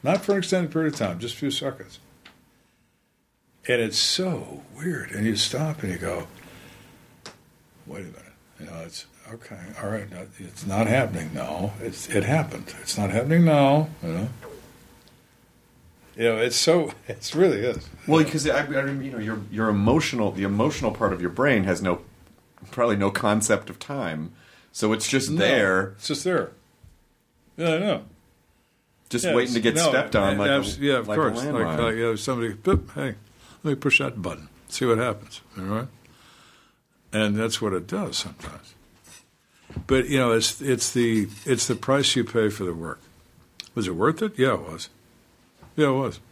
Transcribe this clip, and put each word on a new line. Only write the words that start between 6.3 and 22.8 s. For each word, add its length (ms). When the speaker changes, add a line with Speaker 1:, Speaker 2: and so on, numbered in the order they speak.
Speaker 1:
"Wait 180
a 20
minute." 180
You 60
know, 200
it's, 200
"Okay, 300
all 60
right, 200
no, 200
it's 260
not 220
happening 480
now. 460
It's, 280
it 140
happened. 580
It's 160
not 140
happening 340
now," 440
you 80
know. 160
You 120
know, 80
it's 180
so, 460
<laughs> 80
it 260
really 240
is. 300
Speaker 2:
Well, 160
because 260
I, 120
I 240
mean, 180
you 80
know, 80
your, 220
your 180
emotional, 600
the 140
emotional 480
part 200
of 80
your 100
brain 340
has 180
no, 200
probably 240